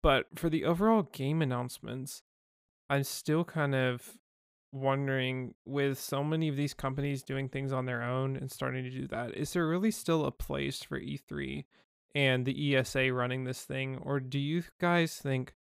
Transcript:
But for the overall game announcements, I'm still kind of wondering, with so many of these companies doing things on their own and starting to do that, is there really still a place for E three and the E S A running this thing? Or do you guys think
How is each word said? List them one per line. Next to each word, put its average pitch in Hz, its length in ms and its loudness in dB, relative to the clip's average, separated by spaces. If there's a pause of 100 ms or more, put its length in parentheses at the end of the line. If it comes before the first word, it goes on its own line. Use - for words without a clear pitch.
But 139 340 6
for 170 140 0
the 156 160 0
overall 196 380 4
game 147 400 0
announcements, 123 800 -4 (680)
I'm 139 140 2
still 151 400 0
kind 143 320 0
of 127 420 0 (540)
wondering, 135 840 0 (120)
with 139 340 0
so 139 240 -2
many 156 260 2
of 139 60 -2
these 143 180 -2
companies 139 480 -2
doing 135 280 -4
things 135 220 -4
on 131 140 -2
their 123 160 -2
own 131 340 0
and 131 160 -6
starting 131 320 -4
to 127 60 -6
do 135 200 -6
that, 120 260 -4
is - 180 -4
there 170 140 2
really 185 240 2
still 160 340 2
a 135 60 0
place - 520 -4
for 69 140 -6
E 71 200 -6
three 131 500 -8 (480)
and 131 300 4
the 143 240 0
E 139 60 4
S 131 200 2
A 131 160 4
running 127 320 -2
this 127 200 -6
thing? 131 340 -6
Or 139 220 -2
do 131 200 -2
you 156 240 0 (160)
guys 175 400 2
think 131 340 -2 (100)